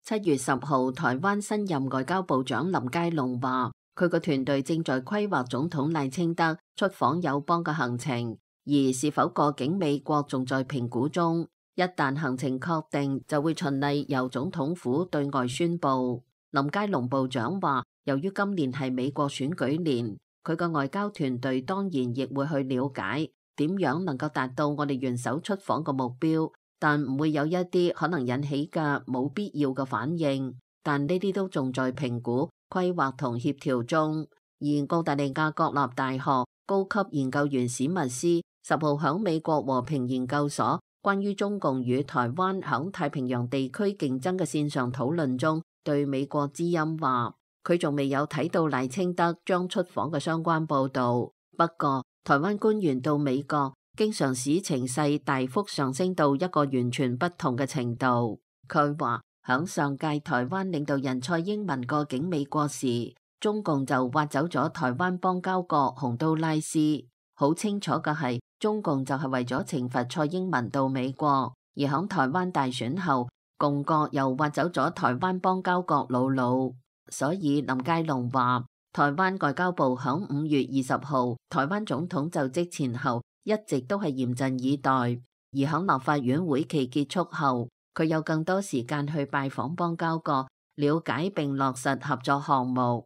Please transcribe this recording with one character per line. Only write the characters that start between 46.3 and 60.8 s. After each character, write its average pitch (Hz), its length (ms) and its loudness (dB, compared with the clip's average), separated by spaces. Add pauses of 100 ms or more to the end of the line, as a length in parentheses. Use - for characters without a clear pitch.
之 156 180 -6
音 160 340 0
話， 127 340 0 (300)
佢 175 120 4
仲 160 200 0
未 139 140 2
有 139 180 2
睇 147 220 -2
到 165 180 2
賴 131 200 0
清 180 240 0
德 170 320 2
將 180 240 0
出 185 140 -2
訪 147 300 -2
嘅 156 80 0
相 165 240 -2
關 160 240 2
報 139 200 2
道。 123 440 0 (260)
不 170 80 6 (100)
過， 139 300 2 (180)
台 147 120 6
灣 185 200 2
官 214 240 2
員 135 220 2
到 147 160 2
美 139 240 2
國， 139 320 0 (240)
經 214 140 2
常 139 220 0
使 139 280 0
情 131 240 -2
勢 143 320 2
大 135 300 0
幅 202 200 -2
上 135 240 -2
升 185 220 0
到 147 220 4
一 139 120 0
個 151 120 2
完 131 320 2
全 123 260 0
不 175 120 0
同 131 280 -2
嘅 139 80 0
程 120 300 -2
度。 120 440 2 (280)
佢 147 320 2
話， 120 240 -2 (240)
響 135 180 2
上 143 320 -2
屆 151 220 -2
台 127 260 0
灣 190 220 -4
領 151 180 -2